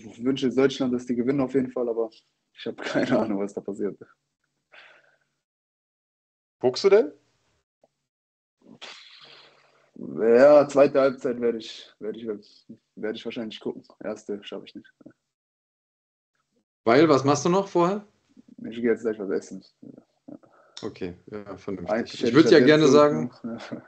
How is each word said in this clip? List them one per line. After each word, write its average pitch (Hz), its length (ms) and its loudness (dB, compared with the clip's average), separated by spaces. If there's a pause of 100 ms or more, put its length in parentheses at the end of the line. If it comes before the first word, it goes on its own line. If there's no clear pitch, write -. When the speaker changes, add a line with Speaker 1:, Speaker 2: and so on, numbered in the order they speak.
(240)
Speaker 1:
wünsche 135 260 -2
Deutschland, 131 420 0
dass 123 140 -4
die 123 100 -4
gewinnen 127 240 -2
auf 127 140 -4
jeden 127 160 -2
Fall, 123 180 -6
aber 113 220 -4 (440)
ich - 120 -20
hab - 120 -10
<laughs> - 40 -16
keine - 380 -2
Ahnung, 101 200 -2
was 101 140 -6
da - 80 -10
passiert. 101 340 -8 (2750)
Speaker 2:
Guckst 127 240 0
du 202 60 2
denn? 233 220 4 (3000)
Speaker 1:
Ja, 139 480 6
zweite 139 320 4
Halbzeit 127 400 -2
werde 117 200 -2
ich, - 400 -18
werde 107 180 -10
ich, 110 480 -14 (300)
werde 107 220 -10
ich - 60 -18
wahrscheinlich 113 360 -12
gucken. - 240 -10 (200)
Erste 104 400 -12
schaffe 101 220 -16
ich - 80 -20
nicht. - 180 -20 (1900)
Speaker 3:
Weil, 139 220 6
was 135 160 2
machst 139 220 0
du 175 40 0
noch 190 180 0
vorher? 185 360 -2 (600)
Speaker 1:
Ich 110 140 -14
gehe 120 120 -2
jetzt 110 120 0
gleich 110 180 -6
was 98 100 -8
essen. 95 340 -8 (1160)
Speaker 3:
Okay, 98 320 -12 (140)
ja, 101 300 -16
vernünftig. 92 340 -10
Speaker 1:
Eigentlich 113 240 -4
Speaker 3:
Ich - 80 -8
Speaker 1:
hätte 117 100 0
Speaker 3:
würd 151 120 6
Speaker 1:
ich 113 60 2
Speaker 3:
ja 160 60 8
Speaker 1:
das 127 80 6
Speaker 3:
gerne 151 180 6
Speaker 1:
jetzt 143 80 6
so 147 60 6
Speaker 3:
sagen, 147 340 2 (120)
Speaker 1:
gemacht. - 320 -12 (120)